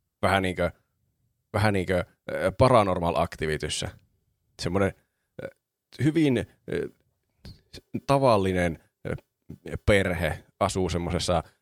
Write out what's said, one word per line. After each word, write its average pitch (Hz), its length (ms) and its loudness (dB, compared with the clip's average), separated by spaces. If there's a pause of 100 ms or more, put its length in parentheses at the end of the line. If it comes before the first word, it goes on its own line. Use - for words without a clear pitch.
(220)
vähän 95 200 2
niinkö, 90 280 -2 (840)
vähän 104 220 2
niinkö, 90 300 0 (280)
ö, 85 200 0
Paranormal 90 640 4
Activityssä. 76 720 -4 (720)
Semmonen, 92 300 0 (500)
ö, - 60 -10 (560)
hyvin, 147 340 2
ö, - 500 -6 (1160)
tavallinen, 95 720 2 (300)
ö, - 80 -4 (680)
perhe 87 580 0 (160)
asuu 95 280 -2
semmosessa 85 540 -2 (200)